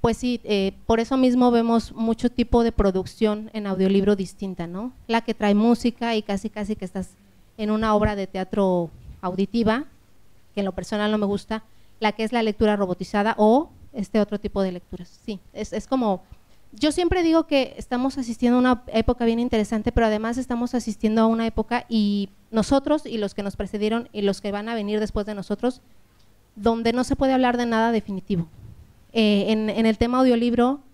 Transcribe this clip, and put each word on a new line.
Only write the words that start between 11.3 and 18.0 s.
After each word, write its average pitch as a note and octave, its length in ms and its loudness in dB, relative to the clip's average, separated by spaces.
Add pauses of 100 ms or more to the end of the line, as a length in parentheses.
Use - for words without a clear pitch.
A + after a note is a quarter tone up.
la G#3+ 140 0
que A3+ 100 -4
es A3 80 -2
la A#3 120 0
lectura G#3+ 340 2
robotizada G3+ 600 -2
o A#3 340 4 (200)
este A3 300 -2
otro G3+ 180 -2
tipo G3+ 220 -4
de F#3+ 100 0
lecturas. - 540 -14
Sí, G3+ 160 -10 (100)
es, - 220 -10
es G#3+ 120 -6
como, A3+ 380 0 (480)
yo D4 220 0
siempre F4+ 280 2
digo D#4+ 240 4
que C#4 300 0
estamos B3+ 420 -4